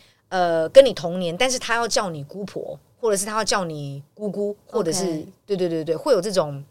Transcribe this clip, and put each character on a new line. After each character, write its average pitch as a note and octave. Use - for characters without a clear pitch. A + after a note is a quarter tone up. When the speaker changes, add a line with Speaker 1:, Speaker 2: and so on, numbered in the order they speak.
Speaker 1:
呃， E3+
跟 C4+
你 A#3
同 F3
年， E3+
但 B3+
是 B3+
他 A#3
要 A#3
叫 A3
你 D3+
姑 F#3+
婆， -
或 A#3
者 G3+
是 F#3+
他 G#3+
要 A3
叫 G#3
你 C#3+
姑 G#3
姑， G3+
或 G#3+
者 D#3+
是 F#3+
Speaker 2:
OK。 D#3+
Speaker 1:
对， G3+
对， F3+
对， D#3+
对， D#3+
会 C#4
有 G#3
这 F#3+
种， D3+